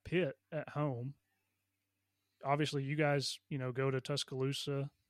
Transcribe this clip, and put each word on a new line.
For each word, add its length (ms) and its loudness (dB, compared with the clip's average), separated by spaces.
Pitt 320 0
at 200 -6
home. 440 -2
Obviously, 380 2
you 140 -2
guys, 420 2
you 100 -4
know, 120 -2
go 200 2
to 100 2
Tuscaloosa. 920 -2